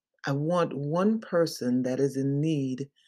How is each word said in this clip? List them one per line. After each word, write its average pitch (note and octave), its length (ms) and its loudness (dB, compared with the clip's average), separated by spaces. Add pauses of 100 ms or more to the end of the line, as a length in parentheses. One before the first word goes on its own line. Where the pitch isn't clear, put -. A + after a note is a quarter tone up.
(260)
I C#3 60 -2
want D#3 440 0
one F3+ 440 0
person C#3+ 640 0
that B2+ 140 0
is C3+ 180 0
in C#3 240 0
need C#3 480 -2 (200)